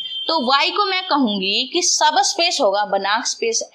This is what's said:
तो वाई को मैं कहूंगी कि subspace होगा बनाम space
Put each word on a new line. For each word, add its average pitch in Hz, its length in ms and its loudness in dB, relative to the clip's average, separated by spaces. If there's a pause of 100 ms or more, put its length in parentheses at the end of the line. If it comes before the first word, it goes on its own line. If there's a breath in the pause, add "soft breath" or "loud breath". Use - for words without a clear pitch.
(280 loud breath)
तो 330 180 0
वाई 285 240 2
को 359 140 0
मैं 381 240 -2
कहूंगी 220 640 0
कि 339 100 0
subspace 339 760 2
होगा 202 240 2
बनाम 196 400 0
space 226 380 -2 (120)